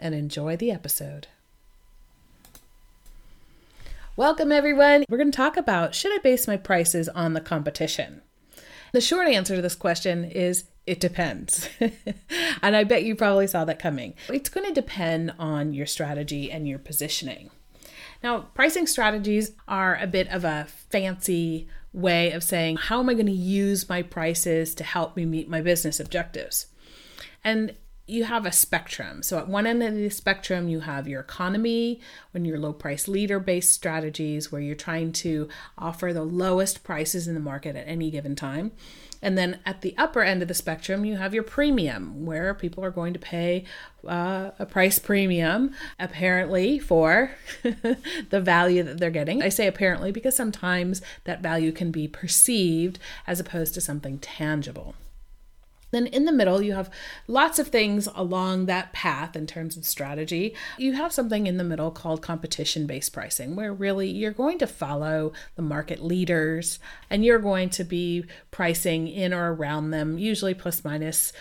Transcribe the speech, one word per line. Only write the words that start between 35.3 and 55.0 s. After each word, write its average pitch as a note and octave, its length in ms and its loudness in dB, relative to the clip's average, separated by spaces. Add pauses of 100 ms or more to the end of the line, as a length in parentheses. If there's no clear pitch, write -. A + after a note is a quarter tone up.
offer E3+ 340 -4
the D#3+ 120 -2
lowest F#3 600 2
prices E3 420 -4
in E3+ 80 -2
the D#3 60 -2
market C#3+ 360 -6
at C3 120 -10
any D#3+ 220 -2
given C#3+ 260 -4
time. D3+ 360 -4 (500)
And F#3+ 160 2
then F3+ 260 0
at F#3+ 160 -6
the - 160 -4
upper D4 260 2
end F#3 200 2
of E3+ 60 -4
the F3 60 -4
spectrum, F#3+ 520 -4
you G#3+ 100 -2
have F#3+ 160 -4
your A3 100 0
premium, D#3 840 0
where E3 260 -2
people F#3 320 -6
are F#3 60 -2
going F3 240 -4
to F3+ 40 -8
pay, F3 460 -2 (420)
uh, F#3 520 -2
a G3+ 80 -4
price F#3+ 320 4
premium, G3 720 2 (280)
apparently, F#3 800 2
for F3+ 520 6 (180)
<laughs> - 140 -14
the A#3+ 800 0
value F3+ 400 6
that D3+ 160 -4
they're F3 120 2
getting. E3 320 0
I F#3+ 60 2
say G3+ 180 2
apparently F#3+ 460 2
because A3+ 240 0
sometimes F#3 640 0 (240)
that E3 160 -6
value D#3+ 320 0
can E3+ 180 -2
be D#3 160 -2
perceived F3 920 2 (280)
as F3+ 140 -2
opposed E3 340 -4
to F3+ 60 -6
something C#3+ 380 -6
tangible. C#3+ 760 -6 (960)